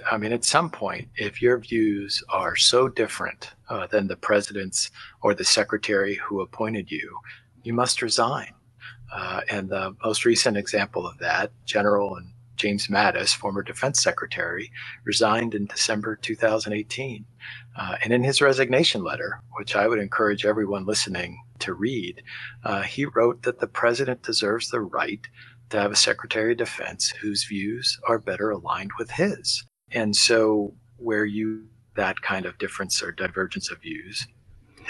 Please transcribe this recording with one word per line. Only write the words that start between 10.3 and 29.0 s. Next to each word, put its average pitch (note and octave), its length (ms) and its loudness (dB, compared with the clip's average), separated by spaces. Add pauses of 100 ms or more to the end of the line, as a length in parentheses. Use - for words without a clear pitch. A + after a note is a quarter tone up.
example G2 500 -2
of F2+ 100 -12
that, F2 340 -2 (140)
General G2+ 520 2
and F2 160 -16 (220)
James G2+ 320 0
Mattis, G2 460 4
former G2+ 300 -4
defense C3 360 -2
secretary, F2+ 720 -2 (340)
resigned A2 500 2
in G2+ 100 0
December G#2+ 500 -2
two - 200 -6
thousand A2 380 2
eighteen. G#2+ 520 -6 (500)
Uh, F#2+ 280 -6
and A2+ 100 2
in B2 100 4
his C#3 200 4
resignation C3 600 4
letter, - 380 -6 (160)
which G2+ 180 -4
I G#2 120 6
would A2+ 100 4
encourage G#2 480 2
everyone G2+ 400 2
listening F2+ 540 -2 (180)
to - 160 -4
read, G2 480 -4 (420)
uh, G2+ 200 -2
he C#3 220 -4
wrote A#2+ 360 2
that - 180 -2
the - 80 -2
president B2 540 2
deserves A2 480 0
the A#2+ 120 -2
right G#2+ 440 -4 (460)
to G#2+ 80 2
have G2+ 120 2
a G#2 40 -2
secretary A2+ 560 2
of A#2 60 2
defense - 520 -4
whose G#2 340 -4
views G#2+ 640 -4
are A#2 100 2
better G2+ 320 -2
aligned F2+ 480 -4
with A2+ 140 -8